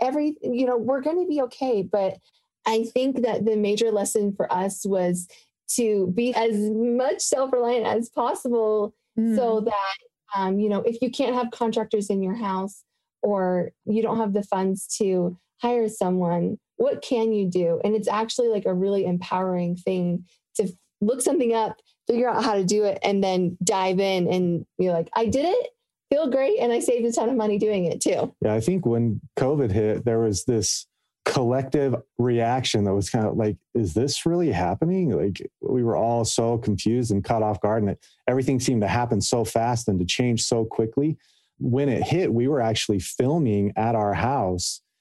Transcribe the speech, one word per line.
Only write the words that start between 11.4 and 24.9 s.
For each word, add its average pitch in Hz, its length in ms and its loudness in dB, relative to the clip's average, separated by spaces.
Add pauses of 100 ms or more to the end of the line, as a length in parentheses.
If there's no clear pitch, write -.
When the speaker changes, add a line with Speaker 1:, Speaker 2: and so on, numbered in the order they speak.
Speaker 1:
contractors 220 580 -2
in 196 120 0
your 190 140 -2
house 196 480 -6 (400)
or 185 480 0 (140)
you 214 160 0
don't 220 160 -2
have 214 160 0
the 202 100 0
funds 190 420 -2 (120)
to 180 400 0 (240)
hire 240 280 0
someone, 180 720 -2 (180)
what 269 240 0
can 226 320 0
you 208 160 0
do? 175 340 0
And 208 120 2
it's 208 120 -2
actually, 226 420 0
like, 208 160 0
a 190 80 0
really 196 320 0
empowering 180 720 -2
thing 180 500 -2 (300)
to 214 80 0
f-, 185 60 -2 (320)
look 247 200 0
something 262 320 2
up, 220 240 -2 (300)
figure 240 220 2
out 214 140 0
how 233 120 2
to 196 80 2
do 208 220 2
it, 196 180 0
and 196 200 2
then 185 400 0
dive 190 360 2
in 190 280 2
and 175 380 0 (120)
be 185 140 2